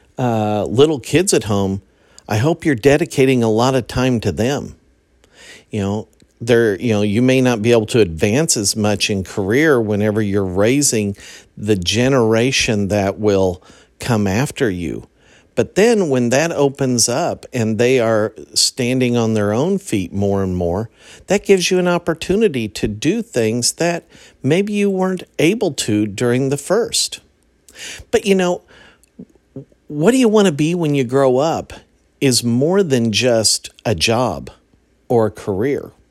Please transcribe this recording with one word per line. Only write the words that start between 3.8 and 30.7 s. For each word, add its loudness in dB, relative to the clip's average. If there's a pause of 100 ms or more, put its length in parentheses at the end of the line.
time 0
to -2
them. -4 (920)
You -6
know, -4 (320)
they're, 2
you -2
know, 2
you 0
may 4
not 0
be 2
able 4
to 0
advance 0
as -2
much -2
in -2
career 0
whenever 0
you're 0
raising 0 (400)
the 0
generation 0
that -2
will 0 (380)
come 0
after -2
you. -8 (480)
But -2
then 4
when 0
that 0
opens 0
up -4
and -2
they 4
are 0 (220)
standing 0
on 2
their 0
own 0
feet -4
more 0
and -2
more, -2 (380)
that -2
gives 2
you 2
an 0
opportunity -2
to -4
do -2
things -2
that -2 (340)
maybe 0
you 0
weren't -2 (160)
able 0
to -2
during -2
the 0
first. -4 (960)
But, 0
you 2
know, 0 (1300)
what 2
do 2
you 4
want 4
to 2
be -2